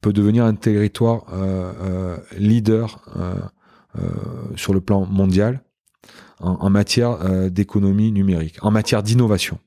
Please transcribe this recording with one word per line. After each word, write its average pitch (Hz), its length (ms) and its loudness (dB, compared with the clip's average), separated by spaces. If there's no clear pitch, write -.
peut 104 120 0
devenir 104 320 4
un 110 100 4
territoire, 107 760 0
euh, 95 400 -4
euh, 92 340 -4
leader, 110 680 2
euh, 90 180 -6
euh, - 40 -6
sur - 180 -2
le 92 60 2
plan 98 260 0
mondial 98 560 2
en, 90 140 -2
en 95 160 0
matière, 104 520 2
euh, 92 280 0
d'économie 98 600 0
numérique, 95 520 0
en 104 100 2
matière 107 320 0
d'innovation. 107 640 0